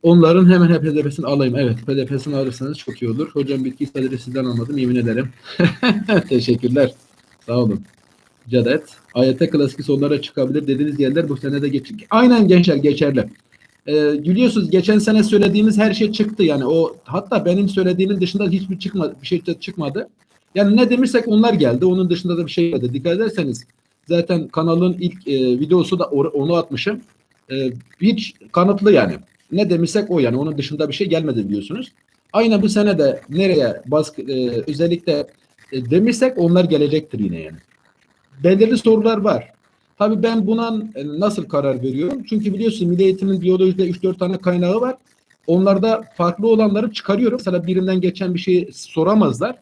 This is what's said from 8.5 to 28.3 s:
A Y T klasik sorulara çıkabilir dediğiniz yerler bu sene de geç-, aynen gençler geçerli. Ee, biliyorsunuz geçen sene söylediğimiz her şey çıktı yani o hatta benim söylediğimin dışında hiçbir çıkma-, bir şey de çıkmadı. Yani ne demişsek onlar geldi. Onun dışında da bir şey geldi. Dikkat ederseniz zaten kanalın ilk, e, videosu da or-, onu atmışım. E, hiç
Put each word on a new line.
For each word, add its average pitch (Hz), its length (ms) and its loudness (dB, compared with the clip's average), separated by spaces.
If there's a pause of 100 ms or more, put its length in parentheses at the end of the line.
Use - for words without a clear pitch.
A 123 100 2
Y 131 120 2
T 165 140 0
klasik 143 340 -2
sorulara 143 380 0
çıkabilir 139 440 -4
dediğiniz 143 340 -2
yerler 143 280 0
bu 143 80 -4
sene 139 260 -4
de 147 60 -2
geç-, 135 240 -6 (180)
aynen 233 380 4
gençler 175 280 4
geçerli. 143 520 0 (600)
Ee, 147 360 0
biliyorsunuz 190 460 2
geçen 196 280 4
sene 214 240 2
söylediğimiz 208 560 2
her 208 160 2
şey 214 180 0
çıktı 214 300 -2
yani 143 240 0
o 165 380 0
hatta 175 400 -4
benim 185 240 2
söylediğimin 185 520 0
dışında 190 280 -2
hiçbir 185 300 -2
çıkma-, 185 440 -6
bir - 40 -14
şey 170 200 -4
de 165 140 -6
çıkmadı. 165 480 -8 (460)
Yani 202 220 4
ne 247 140 4
demişsek 247 380 0
onlar 220 260 4
geldi. 131 300 2
Onun 185 260 2
dışında 175 280 -2
da 170 80 -4
bir 139 40 -12
şey 170 200 0
geldi. 123 240 -4
Dikkat 143 180 -4
ederseniz 185 520 -4 (440)
zaten 170 400 -2
kanalın 170 520 0
ilk, 175 280 -8
e, 127 320 0
videosu 170 380 0
da 175 60 0
or-, 139 260 -2
onu 147 240 -2
atmışım. 165 460 -4 (500)
E, 131 220 -4 (280)
hiç 220 340 0 (180)